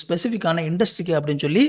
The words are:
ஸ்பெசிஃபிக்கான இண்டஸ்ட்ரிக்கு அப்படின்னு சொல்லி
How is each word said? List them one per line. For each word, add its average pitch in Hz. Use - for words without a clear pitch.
ஸ்பெசிஃபிக்கான 170
இண்டஸ்ட்ரிக்கு 170
அப்படின்னு 147
சொல்லி 160